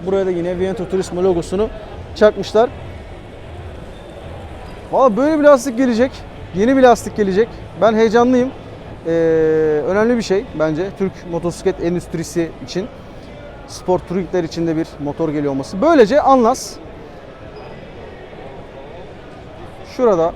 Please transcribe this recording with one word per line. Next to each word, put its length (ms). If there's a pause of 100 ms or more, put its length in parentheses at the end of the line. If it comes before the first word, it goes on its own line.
Buraya 200
da 40
yine 280
Viento 300
Turismo 360
logosunu 440 (460)
çakmışlar. 560 (2250)
Valla 240
böyle 220
bir 60
lastik 320
gelecek. 340 (440)
Yeni 220
bir 60
lastik 340
gelecek. 320 (320)
Ben 140
heyecanlıyım. 560 (560)
Ee, 40 (800)
önemli 280
bir 60
şey 220 (140)
bence 280 (120)
Türk 140 (180)
motosiklet 540
endüstrisi 680 (140)
için. 220 (800)
Sport 420
touringler 360
için 220
de 100
bir 100 (180)
motor 240
geliyor 240
olması. 300
Böylece 380
Anlas 560 (3250)
şurada 400